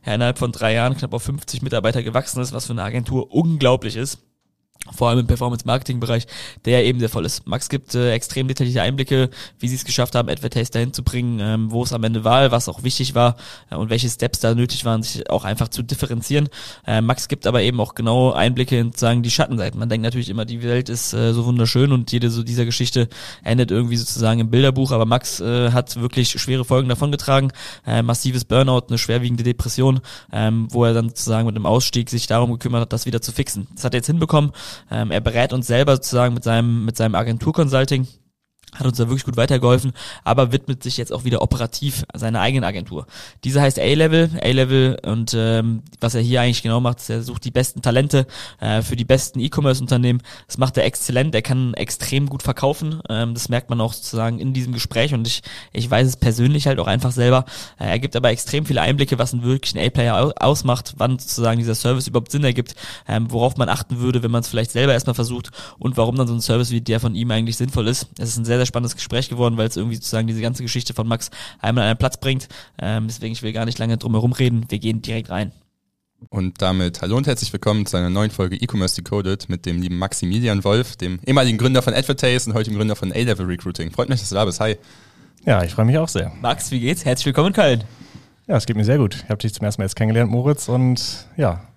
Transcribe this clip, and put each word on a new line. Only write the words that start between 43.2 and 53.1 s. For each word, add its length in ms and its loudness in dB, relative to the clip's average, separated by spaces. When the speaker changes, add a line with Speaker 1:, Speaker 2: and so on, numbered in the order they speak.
Speaker 1:
Diese 160 2
heißt 180 4
A-Level. 520 4
A-Level 600 4
und, 320 -2
ähm, 460 2
was 140 0
er 80 2
hier 180 2
eigentlich 220 2
genau 180 0
macht, 200 0
ist, 100 -10
er 120 -2
sucht 220 -10
die 60 -6
besten 320 -2
Talente, 440 2
äh, 200 0
für 160 -4
die 80 -2
besten 360 2
E-Commerce-Unternehmen. 840 2
Das 100 -12
macht 220 0
er 80 2
exzellent, 480 0
er 80 2
kann 320 0
extrem 560 -2
gut 120 -8
verkaufen. 680 -2